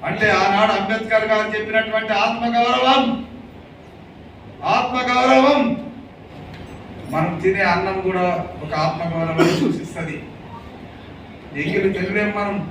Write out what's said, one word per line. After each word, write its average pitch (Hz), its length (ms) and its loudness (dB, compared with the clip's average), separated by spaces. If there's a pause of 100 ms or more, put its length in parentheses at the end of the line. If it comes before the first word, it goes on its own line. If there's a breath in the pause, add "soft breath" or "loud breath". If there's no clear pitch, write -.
అంటే 214 180 2 (160)
ఆనాడు 202 340 4
అంబేద్కర్ 220 540 0
గారు 214 240 2
చెప్పినటువంటి 220 580 0 (100)
ఆత్మగౌరవం, 240 800 4 (1700)
ఆత్మగౌరవం, 254 840 4 (1500)
మనం 170 280 0
తినే 190 220 4 (100)
అన్నం 190 320 -2
కూడా 185 180 0 (400)
ఒక 156 80 -8 (120)
ఆత్మగౌరవం 165 680 0 (100)
సూచిస్తది. 156 560 -4 (1500)
ఎంగిలి 190 360 0
తినలేం 208 400 -2
మనం. 202 180 -2 (140)